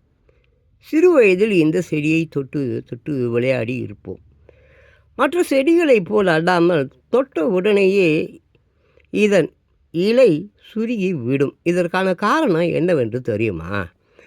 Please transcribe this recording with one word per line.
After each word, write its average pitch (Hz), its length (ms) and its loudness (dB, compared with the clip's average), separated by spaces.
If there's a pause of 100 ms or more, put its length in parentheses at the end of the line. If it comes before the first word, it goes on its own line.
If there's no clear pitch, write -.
(800)
சிறு 349 340 2
வயதில் 214 380 4
இந்த 170 300 2
செடியை 160 460 -2
தொட்டு, 131 600 -6
தொட்டு 127 440 -6
விளையாடி 123 460 -2
இருப்போம். 104 420 -12 (1000)
மற்ற 302 260 0
செடிகளைப் 285 600 2
போல் 208 220 0
அல்லாமல், 170 640 2 (180)
தொட்ட 285 380 -2
உடனேயே 190 960 0 (680)
இதன் 196 420 2 (380)
இலை 202 600 2 (240)
சுருகி 220 360 -2
விடும். 135 520 -2
இதற்கான 180 520 -2
காரணம் 220 460 0
என்னவென்று 143 600 -2
தெரியுமா? 101 720 -4 (340)